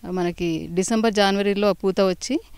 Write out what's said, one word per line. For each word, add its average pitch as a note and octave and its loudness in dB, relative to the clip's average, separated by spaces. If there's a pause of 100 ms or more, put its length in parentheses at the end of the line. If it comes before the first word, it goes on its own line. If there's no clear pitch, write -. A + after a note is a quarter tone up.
(100)
మనకి F3 -4
డిసెంబర్, A3 0
జనవరిలో G3+ 2
పూత F#3+ -2
వచ్చి F#3+ 0 (180)